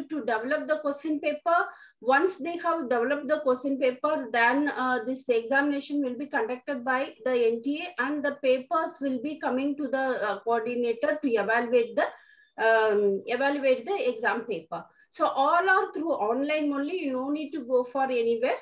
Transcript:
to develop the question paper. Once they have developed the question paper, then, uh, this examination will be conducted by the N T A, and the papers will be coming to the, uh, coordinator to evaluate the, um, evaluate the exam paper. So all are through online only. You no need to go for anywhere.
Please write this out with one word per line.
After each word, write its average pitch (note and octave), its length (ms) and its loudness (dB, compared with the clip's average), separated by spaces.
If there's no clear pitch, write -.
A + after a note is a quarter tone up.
to C#4 160 -6
develop B3+ 420 -2
the D4+ 120 0
question D4 400 -2
paper. E4+ 480 0
Once C#4+ 380 2
they E4+ 200 -6
have E4 320 -2
developed C4 380 0
the D4+ 140 0
question C4+ 360 0
paper, C4+ 560 0
then, B3+ 360 4
uh, B3+ 360 -2
this B3+ 240 -6
examination C#4 720 0
will B3 160 -2
be C#4+ 80 -8
conducted B3 580 -4
by C4 300 0
the B3+ 100 0
N A#3 120 -2
T D4 220 -4
A, F4 180 -8
and C#4+ 240 -2
the C#4 60 0
papers D4+ 580 0
will C4 220 -2
be D4+ 180 -6
coming C#4 380 -2
to D4 100 -4
the, C4 100 -2
uh, G#3+ 420 -2
coordinator A#3+ 840 0
to C#4 80 0
evaluate A3+ 680 2
the, - 120 0
um, G#3 640 4
evaluate C4 580 2
the C4 240 0
exam A3 360 -2
paper. - 380 -8
So D4+ 140 2
all E4 420 4
are F#4+ 220 4
through D#4 220 -2
online C#4+ 580 0
only. D4 320 -2
You C4+ 80 -2
no B3+ 200 -4
need D4+ 200 -4
to C#4 140 -8
go B3+ 180 2
for C4+ 200 -2
anywhere. A#3+ 580 0